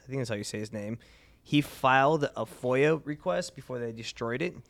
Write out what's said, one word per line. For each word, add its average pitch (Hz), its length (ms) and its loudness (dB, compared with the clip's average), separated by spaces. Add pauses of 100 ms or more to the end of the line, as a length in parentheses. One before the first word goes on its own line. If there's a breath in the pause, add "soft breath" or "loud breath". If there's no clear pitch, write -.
I - 40 -18
think 135 100 -6
that's 120 100 -4
how 113 60 -4
you 104 80 -4
say - 160 -8
his 107 140 -8
name, 107 260 -6 (460 soft breath)
he 147 160 4
filed 139 640 4
a 113 200 -4
foia 139 600 2
request 175 480 -4
before 127 240 -10
they 117 140 -6
destroyed 117 500 -4
it, 175 140 -4 (140)